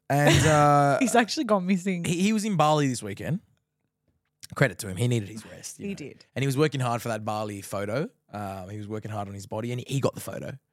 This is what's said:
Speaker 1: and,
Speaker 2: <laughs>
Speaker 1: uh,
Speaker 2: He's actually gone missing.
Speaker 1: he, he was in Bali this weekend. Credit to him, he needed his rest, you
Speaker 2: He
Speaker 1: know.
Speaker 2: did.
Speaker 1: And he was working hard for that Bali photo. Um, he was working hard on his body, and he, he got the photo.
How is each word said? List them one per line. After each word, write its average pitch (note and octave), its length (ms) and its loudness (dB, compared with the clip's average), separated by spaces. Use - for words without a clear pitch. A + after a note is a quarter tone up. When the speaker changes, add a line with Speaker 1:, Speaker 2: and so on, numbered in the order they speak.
Speaker 1:
and, D3 380 6
Speaker 2:
<laughs> - 0 -
Speaker 1:
uh, C#3+ 540 6
Speaker 2:
He's A#3+ 160 2
actually A#3+ 260 2
gone G#3 240 2
missing. F3+ 380 0
Speaker 1:
he, D#3+ 180 0
he G#3 100 4
was G#3+ 120 0
in G#3+ 100 -2
Bali D3+ 320 4
this B2+ 160 -2
weekend. G#2 380 -6
Credit - 240 0
to G#2 100 -10
him, F#2 80 -8
he A#2 120 0
needed A#2 200 0
his A2 160 -14
rest, - 340 -16
you D#3 100 -10
Speaker 2:
He G3 40 -6
Speaker 1:
know. F#3 40 -10
Speaker 2:
did. - 280 -16
Speaker 1:
And B2 80 -4
he C#3 40 0
was C3+ 100 -2
working D3 240 0
hard A#2+ 220 -2
for A#2+ 60 -6
that A2 160 -4
Bali G#2+ 360 -6
photo. G#2 480 -6
Um, G2 380 -10
he G#2+ 80 -10
was G#2 100 -12
working G#2+ 220 -8
hard G#2 180 -6
on G2 60 -12
his G2 120 -14
body, A2 260 -6
and B2 80 -6
he, - 140 -12
he C3+ 60 0
got - 140 0
the - 80 -12
photo. - 300 -10